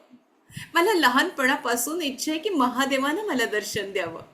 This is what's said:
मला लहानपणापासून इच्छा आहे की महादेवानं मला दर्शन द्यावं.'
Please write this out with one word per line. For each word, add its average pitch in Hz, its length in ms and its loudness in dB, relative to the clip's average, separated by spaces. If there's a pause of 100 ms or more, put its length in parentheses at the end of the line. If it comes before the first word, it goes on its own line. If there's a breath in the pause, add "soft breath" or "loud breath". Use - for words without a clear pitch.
(760 loud breath)
मला 349 180 6
लहानपणापासून 285 1080 2
इच्छा 294 300 -4
आहे 311 80 -4
की 427 80 -4
महादेवानं 269 760 0
मला 285 220 0
दर्शन 208 480 -4
द्यावं.' 170 300 -4 (120)